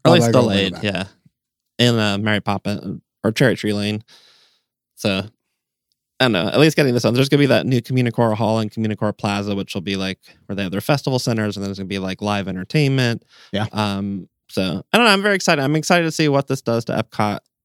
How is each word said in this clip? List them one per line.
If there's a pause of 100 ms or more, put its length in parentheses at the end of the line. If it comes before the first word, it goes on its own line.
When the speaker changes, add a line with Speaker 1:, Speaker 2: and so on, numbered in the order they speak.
Speaker 1:
Or
at
least
Speaker 2:
Bob
Iger
will
bring
it (100)
Speaker 1:
delayed,
Speaker 2:
back.
Speaker 1:
yeah. (760)
And,
uh,
Mary
Poppins (240)
or
Cherry
Tree
Lane. (880)
So, (960)
I
don't
know.
At
least
getting
this
one.
There's
gonna
be
that
new
Communicore
Hall
and
Communicore
Plaza,
which
will
be,
like, (280)
where
they
have
their
festival
centers,
and
then
there's
gonna
be,
like,
live
entertainment. (280)
Speaker 2:
Yeah.
Speaker 1:
Um, (220)
so,
I
don't
know.
I'm
very
excited.
I'm
excited
to
see
what
this
does
to (100)
Epcot (240)